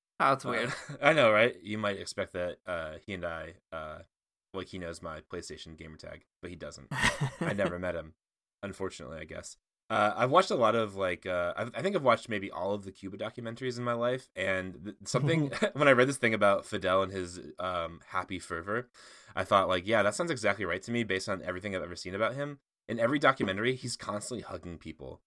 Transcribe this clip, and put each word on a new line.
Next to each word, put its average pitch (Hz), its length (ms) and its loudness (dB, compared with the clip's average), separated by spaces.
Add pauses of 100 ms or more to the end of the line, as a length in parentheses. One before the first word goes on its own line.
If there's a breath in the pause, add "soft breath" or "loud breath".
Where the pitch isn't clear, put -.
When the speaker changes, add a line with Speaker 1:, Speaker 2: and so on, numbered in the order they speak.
(200)
Speaker 1:
Oh, - 100 4
that's 135 160 2
Speaker 2:
Uh, 131 40 -4
Speaker 1:
weird. 120 240 -2 (140)
Speaker 2:
<laughs> 143 140 -12
I 143 120 8
know, 131 180 8
right? 110 320 6
You 104 160 -4
might 101 200 -2
expect 87 340 -6
that, 87 240 -2 (100)
uh, 80 360 -6
he 104 100 -8
and 87 120 -6
I, 82 280 -8 (180)
uh, 78 280 -10 (540)
like, 92 140 -6
he 98 100 -10
knows 85 240 -8
my 78 200 -10
PlayStation 80 560 -12
gamer 80 200 -14
tag, 78 280 -16 (160)
but - 100 -12
he 92 40 -12
doesn't. 73 360 -14
Speaker 1:
<laughs> - 500 -2
Speaker 2:
I 165 120 -2
never 90 260 -2
met 90 160 -4
him, 78 180 -10 (480)
unfortunately, 90 580 -8
I 82 40 -12
guess. 80 340 -12 (320)
Uh, 107 260 4
I've 127 160 2
watched 185 200 6
a - 40 0
lot 117 200 6
of, 107 200 0
like, 92 300 -2
uh, 87 320 0
I, 101 60 -2 (160)
I - 20 -4
think 196 160 0
I've 151 60 -4
watched 120 260 4
maybe 98 220 -2
all 95 220 -2
of 101 120 -4
the 95 60 -12
Cuba 95 260 -10
documentaries 117 600 -6
in 123 60 -4
my 120 100 0
life, 120 440 -2
and 92 380 0 (100)
th-, 104 100 -10 (100)
something, 147 460 2
Speaker 1:
<laughs> - 140 0
Speaker 2:
<laughs> 202 80 0
when 147 140 4
I 139 40 12
read 127 160 8
this 135 100 0
thing 113 160 2
about 101 320 4
Fidel 95 380 2
and 95 80 -4
his, 90 280 -6 (200)
um, 85 480 -4
happy 92 320 -4
fervor, 98 500 -6 (460 loud breath)
I 101 80 0
thought, 98 240 6
like, 92 200 0
"Yeah, 107 160 4
that 104 120 2
sounds 170 160 0
exactly 107 340 0
right 87 180 -2
to 117 80 -8
me 120 120 0
based 98 240 -2
on 95 160 -2
everything 92 320 -4
I've 87 80 -2
ever 87 140 -8
seen 92 180 -8
about 110 200 0
him." 143 240 -8 (280)
In 117 120 -4
every 135 200 2
documentary, 123 560 2
he's 127 220 -8
constantly 104 460 -6
hugging 87 340 -10
people. 73 500 -14